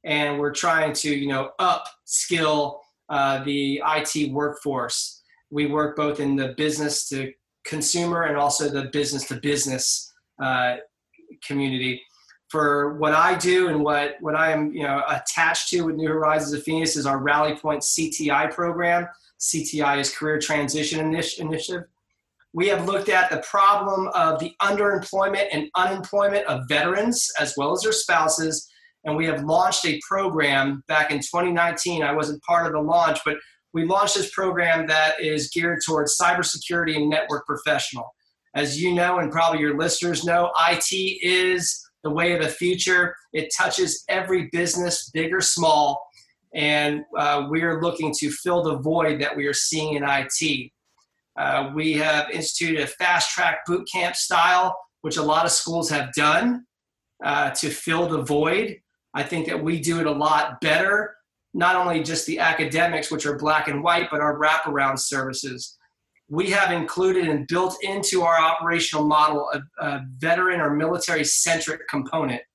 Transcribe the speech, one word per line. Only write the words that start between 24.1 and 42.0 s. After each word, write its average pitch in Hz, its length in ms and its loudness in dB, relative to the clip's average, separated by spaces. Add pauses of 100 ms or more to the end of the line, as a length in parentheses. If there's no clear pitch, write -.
of 160 240 2
the 170 240 -6
underemployment 196 880 0
and 151 220 -4
unemployment 196 720 2
of 131 220 -4
veterans 190 600 2 (120)
as 147 160 -2
well 147 160 0
as 185 100 -2
their 220 80 2
spouses. 160 760 0 (340)
And 151 140 -2
we 160 100 0
have 156 160 -2
launched 165 440 2
a 151 220 0
program 143 760 0
back 151 240 2
in 143 100 -2
twenty 175 320 0
nineteen. 170 500 0
I 143 100 0
wasn't 151 300 -2
part 170 240 2
of - 60 -2
the 151 80 0
launch, 156 440 4
but 151 120 0 (360)
we 165 120 0
launched 202 320 2
this - 160 -2
program 175 540 2
that 156 340 2
is 151 280 -2
geared 170 360 -2
towards 151 320 0
cybersecurity 170 800 0
and 147 120 0
network 139 380 -2
professional. - 680 -4 (400)
As 143 260 -2
you 180 140 2
know, 175 240 2
and 151 140 -2
probably 165 260 2
your 147 180 0
listeners 170 480 -2
know, 175 320 2
I 170 240 2
T 190 440 -2
is 185 600 0 (200)